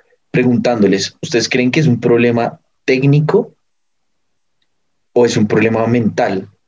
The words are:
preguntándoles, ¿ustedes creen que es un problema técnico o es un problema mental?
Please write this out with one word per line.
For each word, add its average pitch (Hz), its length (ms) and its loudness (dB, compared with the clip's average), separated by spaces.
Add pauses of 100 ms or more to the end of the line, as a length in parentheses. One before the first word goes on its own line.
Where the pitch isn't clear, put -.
(300)
preguntándoles, 113 880 0
¿ustedes - 280 -2
creen 123 220 -2
que 156 100 -2
es 147 60 2
un 120 140 0
problema 120 600 0 (240)
técnico 139 720 0 (1600)
o 120 140 2
es 113 100 -2
un 107 100 0
problema 113 400 0
mental? 107 600 -2 (180)